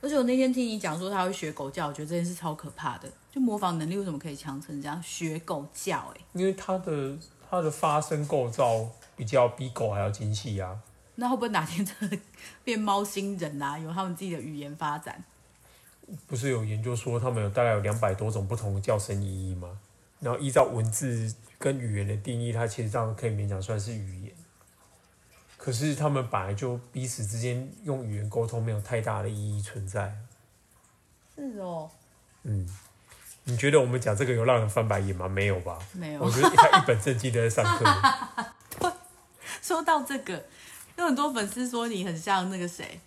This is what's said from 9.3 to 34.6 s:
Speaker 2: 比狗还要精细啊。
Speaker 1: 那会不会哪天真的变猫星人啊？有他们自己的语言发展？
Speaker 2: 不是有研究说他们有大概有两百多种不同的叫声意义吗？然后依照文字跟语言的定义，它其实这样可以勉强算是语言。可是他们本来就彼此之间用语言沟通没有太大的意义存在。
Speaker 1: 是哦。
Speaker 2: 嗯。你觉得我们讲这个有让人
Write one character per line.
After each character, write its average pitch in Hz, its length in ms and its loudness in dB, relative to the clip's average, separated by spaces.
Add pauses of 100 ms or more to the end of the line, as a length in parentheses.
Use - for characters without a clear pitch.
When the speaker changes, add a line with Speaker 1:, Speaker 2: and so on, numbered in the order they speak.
Speaker 2:
比 127 200 -6
狗 117 220 0
还 101 80 -2
要 101 100 2
精 104 240 -2
细 104 260 -4
啊。 92 160 -6 (380)
Speaker 1:
那 240 160 0
会 262 60 4
不 214 80 -2
会 233 60 0
哪 180 140 2
天 170 220 -2
真 190 240 -4
的 202 80 -2 (460)
变 226 160 0
猫 202 240 2
星 202 340 -4
人 147 240 -4
啊？ 143 160 -2
有 160 160 -6
他 190 100 -2
们 180 120 -4
自 190 100 -10
己 185 60 -4
的 160 100 -6
语 147 160 -8
言 143 180 -10
发 151 220 -2
展？ - 260 -12 (1000)
Speaker 2:
不 - 100 -8
是 127 140 -2
有 113 160 0
研 107 160 -2
究 123 140 -2
说 120 240 -2
他 127 100 0
们 113 140 0
有 101 80 0
大 120 120 4
概 117 100 4
有 104 80 2
两 107 180 0
百 101 160 2
多 107 160 -2
种 101 160 -2
不 107 80 -2
同 104 180 -4
的 98 80 0
叫 107 160 2
声 101 260 -2
意 95 280 -4
义 - 20 -4
吗？ 90 240 -10 (420)
然 120 140 0
后 - 60 -2
依 139 100 -2
照 135 140 8
文 117 280 2
字 113 400 -2 (280)
跟 139 200 0
语 110 180 -2
言 101 100 0
的 104 100 -2
定 117 240 -4
义， 120 100 -2
它 113 140 0
其 110 160 -4
实 110 80 -2
这 104 80 -2
样 113 180 0
可 117 120 -4
以 - 20 2
勉 104 180 -2
强 95 140 -2
算 104 180 -2
是 107 140 -6
语 95 300 -10
言。 - 100 -14 (1200)
可 - 160 -6
是 143 220 0
他 147 160 2
们 135 220 0
本 98 100 0
来 98 140 -2
就 120 240 -2 (120)
彼 127 140 -6
此 123 180 -6
之 107 160 -4
间 123 320 -2 (120)
用 135 200 -4
语 107 120 -4
言 104 120 -4
沟 113 200 0
通 113 160 -2
没 113 80 0
有 104 100 -2
太 113 180 -2
大 107 220 -2
的 104 80 -2
意 104 300 -4
义 - 20 -4
存 101 260 -8
在。 101 280 -4 (1200)
Speaker 1:
是 262 240 -8
哦。 165 320 -8 (500)
Speaker 2:
嗯。 98 260 -2 (800)
你 123 120 -2
觉 139 140 4
得 151 80 10
我 127 60 6
们 123 140 0
讲 110 160 2
这 131 100 2
个 123 80 2
有 113 100 4
让 120 160 6
人 110 100 2